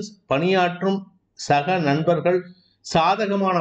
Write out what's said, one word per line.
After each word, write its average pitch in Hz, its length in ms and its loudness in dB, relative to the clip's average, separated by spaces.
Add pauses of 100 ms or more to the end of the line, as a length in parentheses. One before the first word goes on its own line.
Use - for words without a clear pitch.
(260)
பணியாற்றும் 180 720 0 (400)
சக 147 420 0
நண்பர்கள் 160 600 0 (440)
சாதகமான 190 760 0